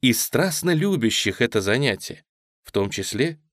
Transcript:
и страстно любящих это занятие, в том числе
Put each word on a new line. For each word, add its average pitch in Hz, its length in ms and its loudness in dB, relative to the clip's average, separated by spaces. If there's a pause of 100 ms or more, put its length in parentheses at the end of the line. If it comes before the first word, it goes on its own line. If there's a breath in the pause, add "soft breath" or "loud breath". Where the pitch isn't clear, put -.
и 127 100 6
страстно 170 640 0
любящих 143 640 0
это 113 220 0
занятие, 107 600 -2 (420)
в - 100 -12
том 101 160 0
числе 120 500 -2 (140)